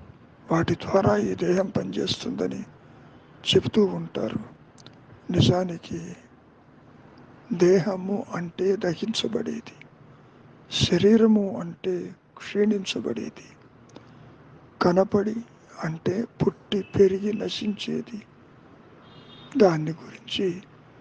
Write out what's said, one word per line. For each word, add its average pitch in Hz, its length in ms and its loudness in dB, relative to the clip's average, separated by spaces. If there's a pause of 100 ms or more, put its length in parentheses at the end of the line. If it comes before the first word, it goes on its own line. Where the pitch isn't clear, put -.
(520)
వాటి 165 220 2
ద్వారా 202 440 2
ఈ 190 180 -2
దేహం 185 320 0
పనిచేస్తుందని - 960 -4 (960)
చెబుతూ 202 300 4
ఉంటారు. - 540 -6 (920)
నిజానికి 175 840 0 (1400)
దేహము 185 800 2
అంటే 180 420 -2
దహించబడేది, 226 960 -4 (1000)
శరీరము 208 880 4
అంటే 180 560 -6 (220)
క్షీణించబడేది, - 1080 -4 (1400)
కనపడి 196 540 2 (480)
అంటే 175 400 -4
పుట్టి - 580 -2
పెరిగి 196 520 2
నశించేది. 208 880 -6 (1400)
దాన్ని 165 340 4
గురించి - 720 -6 (380)